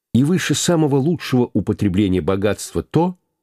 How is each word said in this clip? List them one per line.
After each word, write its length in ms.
И 100
выше 320
самого 400
лучшего 580
употребления 680
богатства 600
то, 340